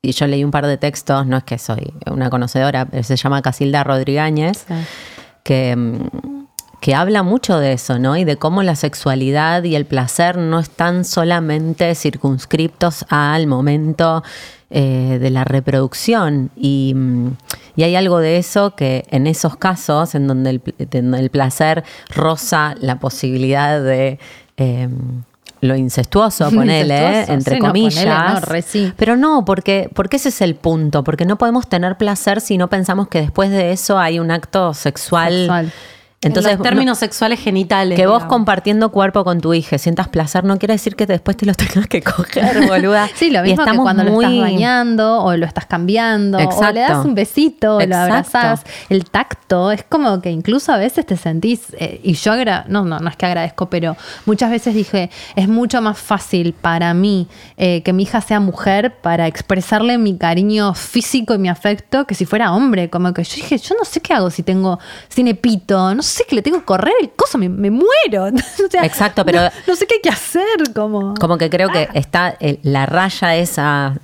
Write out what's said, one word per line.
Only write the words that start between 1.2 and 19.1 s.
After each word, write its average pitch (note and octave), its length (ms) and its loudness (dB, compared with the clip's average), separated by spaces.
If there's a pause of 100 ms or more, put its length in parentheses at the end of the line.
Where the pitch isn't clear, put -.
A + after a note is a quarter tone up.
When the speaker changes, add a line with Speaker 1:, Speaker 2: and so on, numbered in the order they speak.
Speaker 1:
no B2+ 120 0
es B2+ 60 -4
que A#2+ 140 -8
soy - 340 -6 (180)
una B2+ 200 -2
conocedora, B2+ 560 -2
pero C3 160 -6
se C3 140 -2
llama C#3 260 -2
Casilda C#3 420 0
Rodrigáñez, D3+ 840 -2
Speaker 2:
Sí. F3+ 60 -6 (680)
Speaker 1:
que, C3 340 0
mm, A#2+ 300 -4 (760)
que C3+ 140 2
habla F#3+ 280 2
mucho F#3 360 0
de C#3 140 2
eso, B2+ 260 -2
¿no? C3 180 0
Y F3+ 80 0
de D3 120 0
cómo E3 260 0
la F3 140 0
sexualidad D3 880 0
y E3+ 100 0
el D3 120 0
placer D#3+ 500 0
no E3 240 0
están F3 440 -2
solamente E3 920 0
circunscriptos D#3 1120 -2
al D3+ 380 2
momento, D3+ 760 0 (460)
eh, C3 520 0
de C3 100 0
la C3 140 0
reproducción. C3+ 1120 0
Y, C#3 380 0
mm, B2+ 340 0 (480)
y D#3+ 80 2
hay E3+ 120 2
algo F3+ 220 2
de E3 180 2
eso G3+ 400 0
que C3 340 -2